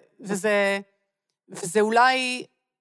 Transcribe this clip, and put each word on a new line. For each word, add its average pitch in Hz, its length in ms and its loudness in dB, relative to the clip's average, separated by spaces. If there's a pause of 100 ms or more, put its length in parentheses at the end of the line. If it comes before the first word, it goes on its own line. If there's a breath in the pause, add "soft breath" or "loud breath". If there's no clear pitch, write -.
(200)
וזה, 202 600 0 (680)
וזה 190 320 -2
אולי, 254 640 2 (360)